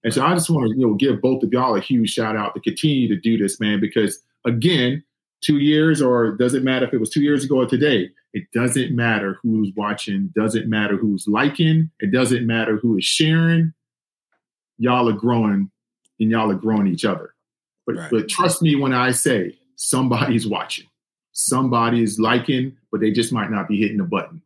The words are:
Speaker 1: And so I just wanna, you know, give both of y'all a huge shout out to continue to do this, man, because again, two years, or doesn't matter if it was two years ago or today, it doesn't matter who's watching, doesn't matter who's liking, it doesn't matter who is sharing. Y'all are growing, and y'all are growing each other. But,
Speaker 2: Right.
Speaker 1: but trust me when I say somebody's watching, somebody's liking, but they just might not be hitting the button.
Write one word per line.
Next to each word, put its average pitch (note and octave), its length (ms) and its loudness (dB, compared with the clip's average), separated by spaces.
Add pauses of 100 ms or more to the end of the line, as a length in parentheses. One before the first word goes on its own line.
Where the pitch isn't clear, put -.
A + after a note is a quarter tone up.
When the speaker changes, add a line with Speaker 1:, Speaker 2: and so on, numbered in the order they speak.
Speaker 1:
And A2+ 100 -2
so C3 120 2
I E3+ 80 4
just E3+ 160 0
wanna, C#3 200 2
you B2+ 180 0
know, G#2+ 80 2
give B2 260 0
both C3 220 0
of G#2+ 100 -2
y'all B2 240 0
a - 20 0
huge A#2 320 0
shout A2 240 -2
out G#2 200 -4
to - 40 -8
continue C3 480 0
to G#2 80 0
do A2+ 220 0
this, G2 240 -2
man, G#2 180 0
because G#2 420 -2 (240)
again, B2+ 580 0 (380)
two D3+ 180 2
years, D3+ 420 2
or A#2+ 320 2
doesn't B2+ 320 0
matter B2+ 200 0
if - 80 -6
it B2 60 0
was A2 120 -2
two D3 100 0
years C#3+ 240 2
ago C3+ 140 0
or B2 60 2
today, B2 440 0 (240)
it G2+ 100 -6 (100)
doesn't B2 400 0
matter G#2+ 480 -2
who's G#2+ 360 0
watching, G#2 580 -4
doesn't G#2+ 320 0
matter G#2 300 0
who's G2+ 320 -2
liking, D#3+ 600 2 (120)
it G2+ 100 0
doesn't B2 340 2
matter A2+ 300 0
who G#2+ 220 0
is F#2+ 80 -4
sharing. E3 680 2 (1080)
Y'all B2 280 2
are A2 60 2
growing, G#2 560 0 (500)
and A2 120 2
y'all A2 200 2
are G2 40 0
growing G#2+ 320 0
each F2 180 -2
other. F2+ 280 -4 (520)
But, - 100 -4
Speaker 2:
Right. E3+ 160 -8
Speaker 1:
but A2 180 0
trust F3 320 0
me D3+ 140 4
when C#3 180 0
I B2 180 2
say G#2 460 0 (180)
somebody's A#2+ 720 0
watching, - 400 -8 (440)
somebody's A#2 880 0
liking, B2 560 0 (160)
but G#2 100 -2
they G#2+ 100 2
just A2+ 220 0
might G#2+ 180 -4
not G2 160 -4
be G#2 100 -2
hitting G#2 200 0
the F#2+ 60 0
button. F2 420 -6